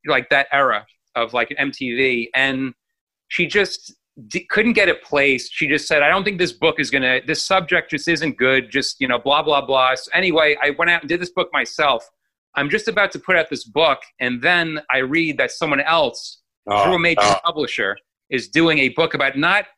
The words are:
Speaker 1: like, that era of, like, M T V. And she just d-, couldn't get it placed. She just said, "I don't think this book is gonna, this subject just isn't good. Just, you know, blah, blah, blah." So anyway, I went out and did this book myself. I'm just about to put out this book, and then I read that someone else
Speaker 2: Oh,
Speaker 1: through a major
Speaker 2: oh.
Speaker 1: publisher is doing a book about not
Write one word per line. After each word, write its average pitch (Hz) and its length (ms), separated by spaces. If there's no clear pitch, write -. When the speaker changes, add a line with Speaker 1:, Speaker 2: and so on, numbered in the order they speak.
Speaker 1:
like, 131 240
that 139 240
era 127 320
of, 117 180
like, 120 240
M 139 160
T 123 240
V. 123 380
And 131 400
she 175 180
just - 480
d-, - 240
couldn't 220 240
get 196 160
it - 120
placed. 139 520
She 156 140
just 156 200
said, 147 140
"I 147 80
don't 190 120
think 196 160
this 180 140
book 156 260
is 131 120
gonna, 127 360
this 147 160
subject 180 500
just 151 160
isn't 160 280
good. 131 340
Just, - 300
you 131 80
know, 123 100
blah, 143 240
blah, 147 220
blah." 131 300
So - 180
anyway, 160 500
I 143 80
went 170 200
out 170 100
and 143 80
did 175 120
this 180 100
book - 200
myself. 135 560
I'm 143 160
just 220 180
about 196 240
to 156 80
put 185 160
out 160 140
this - 120
book, 151 380
and 123 240
then 165 380
I 131 80
read 147 400
that 127 140
someone 143 300
else 156 580
Speaker 2:
Oh, 101 140
Speaker 1:
through 185 120
a - 20
major 165 240
Speaker 2:
oh. 101 220
Speaker 1:
publisher 127 520
is 127 200
doing 160 320
a 131 100
book 165 240
about 135 240
not 185 280